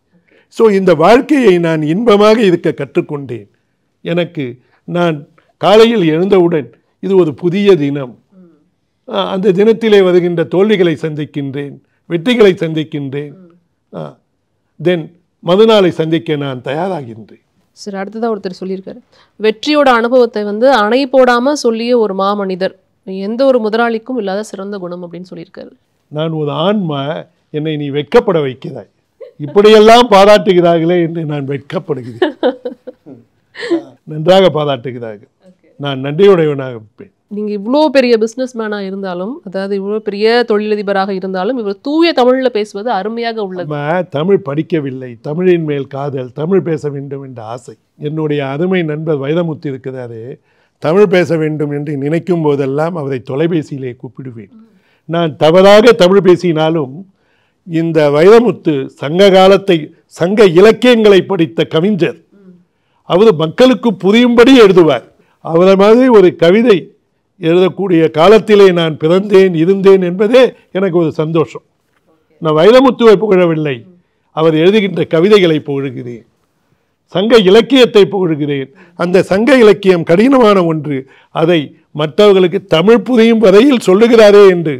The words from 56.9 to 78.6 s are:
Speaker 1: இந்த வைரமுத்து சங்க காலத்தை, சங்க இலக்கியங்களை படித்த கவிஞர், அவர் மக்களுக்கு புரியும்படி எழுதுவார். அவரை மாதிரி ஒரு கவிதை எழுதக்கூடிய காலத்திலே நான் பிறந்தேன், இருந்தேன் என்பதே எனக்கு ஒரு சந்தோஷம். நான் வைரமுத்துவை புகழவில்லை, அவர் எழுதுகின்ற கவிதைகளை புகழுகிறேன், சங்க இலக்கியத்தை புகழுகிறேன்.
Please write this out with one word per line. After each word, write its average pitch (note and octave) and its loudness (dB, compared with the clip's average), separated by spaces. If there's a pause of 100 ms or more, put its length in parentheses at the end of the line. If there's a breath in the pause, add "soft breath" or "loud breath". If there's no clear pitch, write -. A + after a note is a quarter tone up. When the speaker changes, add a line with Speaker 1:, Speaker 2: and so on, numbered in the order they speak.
Speaker 1:
இந்த D#3+ 0
வைரமுத்து E3+ 2
சங்க E3+ 0
காலத்தை, F#3+ 4 (280 soft breath)
சங்க G3+ 0
இலக்கியங்களை G#3+ 4
படித்த E3 -4
கவிஞர், E3 -2 (800)
அவர் F#3+ 2
மக்களுக்கு A3+ 0
புரியும்படி A#3+ 4
எழுதுவார். E3+ 4 (400)
அவரை F3 2
மாதிரி A3 4
ஒரு F#3+ 4
கவிதை F#3 2 (480)
எழுதக்கூடிய E3 0
காலத்திலே G3+ 4
நான் E3 -2
பிறந்தேன், F#3+ 2
இருந்தேன் F#3+ 2
என்பதே G#3 0 (320 soft breath)
எனக்கு F#3 -2
ஒரு D#3+ 0
சந்தோஷம். D#3+ -4 (800)
நான் D#3 0
வைரமுத்துவை A#3 4
புகழவில்லை, E3+ 0 (640)
அவர் D#3+ 0
எழுதுகின்ற F3+ 0
கவிதைகளை F3 2
புகழுகிறேன், C3 -10 (880)
சங்க A3+ 2
இலக்கியத்தை G#3+ 4
புகழுகிறேன். D3 -4 (240 soft breath)